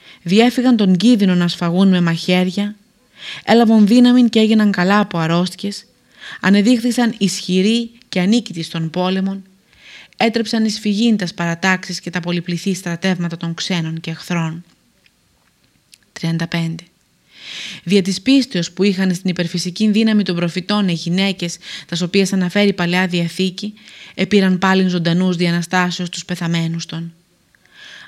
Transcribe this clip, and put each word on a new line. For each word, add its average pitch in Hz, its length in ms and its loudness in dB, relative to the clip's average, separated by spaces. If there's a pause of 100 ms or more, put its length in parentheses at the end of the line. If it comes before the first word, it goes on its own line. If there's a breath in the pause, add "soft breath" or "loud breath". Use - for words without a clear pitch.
(220 soft breath)
διέφυγαν 240 540 4
τον 190 220 4
κίνδυνο 196 380 4
να 175 120 2
σφαγούν 175 400 0
με 185 140 4
μαχαίρια, 180 720 -2 (680 loud breath)
έλαβαν 220 440 6
δύναμη 247 420 6
και 220 100 2
έγιναν 214 320 4
καλά 190 280 2
από 202 180 -2
αρρώστιες, 175 680 -2 (560 loud breath)
ανεδείχθησαν 226 760 2
ισχυροί 202 720 0 (180)
και - 100 -4
ανίκητοι 180 440 0
στον 165 260 -6
πόλεμον, 190 540 -2 (760 loud breath)
έτρεψαν 226 480 0
εις 214 140 -4
φυγήν 214 380 2
τας 180 160 -6
παρατάξεις 180 640 -2
και - 100 -12
τα 175 100 -6
πολυπληθή 175 540 -4
στρατεύματα 175 640 -4
των 170 160 -6
ξένων 165 460 -4
και 165 120 -8
εχθρών. 165 520 -6 (1500)
Τριάντα 165 340 -4
πέντε. 165 360 -6 (1000 loud breath)
Δια 196 180 2
της 185 200 -6
πίστεως 254 500 0
που - 120 -4
είχαν 190 320 0
στην 185 140 -4
υπερφυσική 180 600 -2
δύναμη 214 340 2
των 175 120 -4
προφητών 180 520 -2
οι 175 60 0
γυναίκες, 180 640 -4 (280 loud breath)
τας 170 160 -6
οποίες 190 320 0
αναφέρει 190 340 0
η 196 60 2
Παλαιά 180 340 -2
Διαθήκη, 180 640 -4 (400 loud breath)
επήραν 190 460 2
πάλιν 190 300 2
ζωντανούς 180 460 0
δι' 175 120 0
Αναστάσεως 175 600 -2
τους - 160 -12
πεθαμένους 165 600 -4
των. 165 280 -12 (960 loud breath)